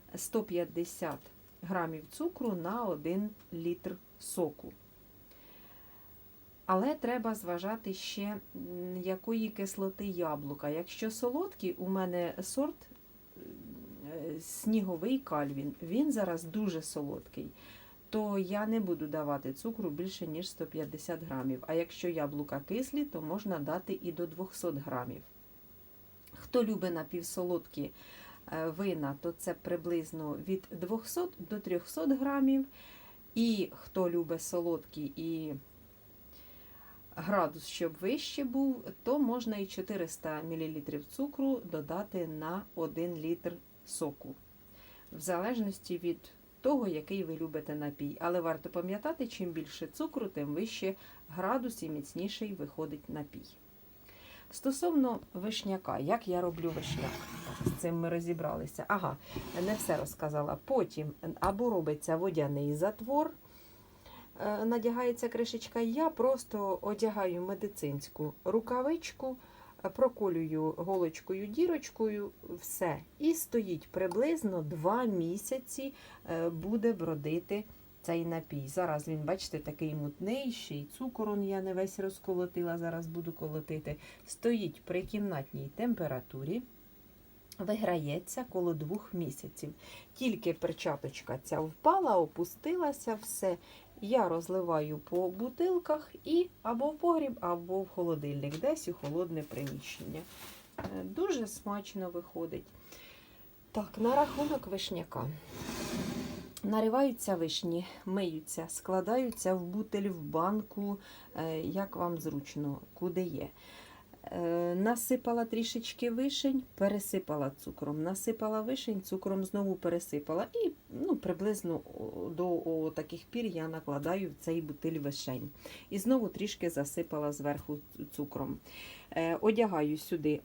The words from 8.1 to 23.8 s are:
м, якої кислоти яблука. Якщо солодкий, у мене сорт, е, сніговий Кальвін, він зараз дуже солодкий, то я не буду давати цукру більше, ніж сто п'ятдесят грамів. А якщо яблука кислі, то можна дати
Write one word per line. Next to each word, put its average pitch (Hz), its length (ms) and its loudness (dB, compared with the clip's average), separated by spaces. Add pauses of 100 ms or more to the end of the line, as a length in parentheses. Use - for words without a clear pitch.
м, 180 400 -6
якої 190 520 0
кислоти 196 580 -4
яблука. 151 600 -2
Якщо 175 420 -2
солодкий, 247 640 -2
у 190 160 -4
мене 180 540 2
сорт, - 460 -2 (480)
е, - 1040 -10
сніговий 208 800 2
Кальвін, 143 640 -2
він 240 300 4
зараз 175 320 2
дуже 170 380 0
солодкий, - 680 -6 (600)
то 208 280 2
я 196 280 2
не 226 140 4
буду 165 260 2
давати 143 460 0
цукру 220 380 -2
більше, 170 360 -4
ніж 160 240 -4
сто - 160 -6
п'ятдесят 156 560 -6
грамів. 131 440 -2
А 156 80 0
якщо 170 340 0
яблука 147 520 -2
кислі, 262 440 -2
то 170 180 -6
можна 185 360 -2
дати 165 440 -2